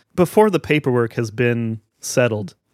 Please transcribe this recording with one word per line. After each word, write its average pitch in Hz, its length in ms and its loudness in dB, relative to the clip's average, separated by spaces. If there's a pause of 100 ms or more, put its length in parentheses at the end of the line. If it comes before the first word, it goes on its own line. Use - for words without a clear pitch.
(160)
before 214 340 4
the 170 100 0
paperwork 123 540 0
has 113 180 -4
been 117 480 -2 (220)
settled. 110 540 -2 (180)